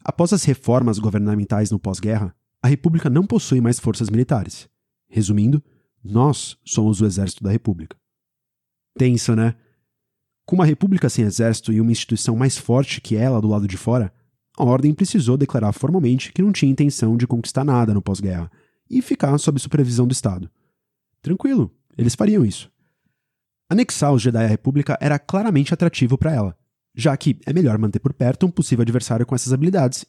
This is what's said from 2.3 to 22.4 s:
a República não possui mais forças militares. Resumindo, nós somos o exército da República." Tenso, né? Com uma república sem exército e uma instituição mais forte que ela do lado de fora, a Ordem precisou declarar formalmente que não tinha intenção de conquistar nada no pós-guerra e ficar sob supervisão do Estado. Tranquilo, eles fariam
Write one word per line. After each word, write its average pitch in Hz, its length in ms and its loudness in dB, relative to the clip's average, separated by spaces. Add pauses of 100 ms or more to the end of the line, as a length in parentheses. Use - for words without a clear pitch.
a 120 60 0
República 160 420 2
não 160 160 2
possui 196 340 0
mais 120 200 0
forças 110 300 -4
militares. 110 600 -2 (380)
Resumindo, 107 560 0 (400)
nós 117 600 0
somos 107 380 0
o 110 40 2
exército 98 380 -4
da 98 60 -4
República." 95 480 -4 (1000)
Tenso, 123 380 2
né? 113 200 0 (880)
Com - 100 -2
uma 180 100 4
república 156 440 2
sem 117 140 0
exército 113 480 -2
e 110 80 2
uma 117 120 2
instituição 113 440 -2
mais 127 220 0
forte - 420 0
que - 160 -4
ela 120 240 0
do 107 80 0
lado 104 200 0
de 95 100 -8
fora, 113 340 -2 (460)
a - 60 -2
Ordem 131 320 2
precisou 139 420 0
declarar 120 340 0
formalmente 135 600 0
que - 80 0
não 208 100 2
tinha 143 200 2
intenção 131 440 0
de 120 120 0
conquistar 117 360 -2
nada 120 300 2
no 101 80 0
pós-guerra 92 500 -4 (380)
e 254 100 0
ficar 147 380 0
sob 143 220 0
supervisão 123 480 0
do 131 40 0
Estado. 95 380 -4 (720)
Tranquilo, 196 500 -2 (240)
eles 120 200 0
fariam 208 280 2